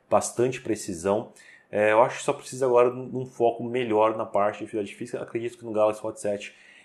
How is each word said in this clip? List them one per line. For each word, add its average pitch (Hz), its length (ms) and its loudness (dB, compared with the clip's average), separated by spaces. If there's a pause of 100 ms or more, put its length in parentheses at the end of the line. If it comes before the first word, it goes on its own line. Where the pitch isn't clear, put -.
bastante 120 520 0
precisão. 101 720 -2 (380)
É, 107 220 4
eu 110 100 8
acho 135 160 0
que - 60 -12
só 143 80 0
precisa 131 340 -4
agora 123 240 6
de 123 60 -4
um 127 300 -8
foco 120 380 0
melhor 113 520 2
na 113 80 -6
parte 101 340 -2
de 110 60 -12
atividade 101 300 -6
física. 123 280 -10
Acredito 117 360 -8
que 117 60 -18
no 113 80 -10
Galaxy 107 320 0
Watch 110 160 -10
sete 104 340 -6 (300)